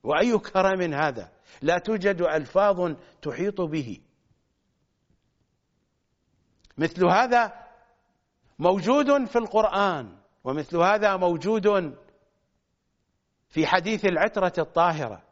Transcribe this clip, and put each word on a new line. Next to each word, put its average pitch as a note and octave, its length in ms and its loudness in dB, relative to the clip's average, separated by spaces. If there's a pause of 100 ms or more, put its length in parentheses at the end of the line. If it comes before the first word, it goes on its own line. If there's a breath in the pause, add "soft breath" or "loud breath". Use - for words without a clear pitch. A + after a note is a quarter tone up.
وأي F#3+ 360 0
كرم F#3+ 560 0
هذا؟ C#3 380 -4 (300 soft breath)
لا E3+ 160 2
توجد G3 440 -2
ألفاظ F3 720 0 (280 loud breath)
تحيط F#3 380 -6
به. D3 400 -6 (2750)
مثل E3 260 -2
هذا A#3 600 0 (920)
موجود B3 680 2
في A#3+ 120 -6
القرآن، G3 800 0 (260)
ومثل C#3+ 320 -6
هذا G3 400 2
موجود F3+ 840 0 (1500)
في D#3 180 -2
حديث G3 380 0
العترة F#3 540 0
الطاهرة. D#3 720 -2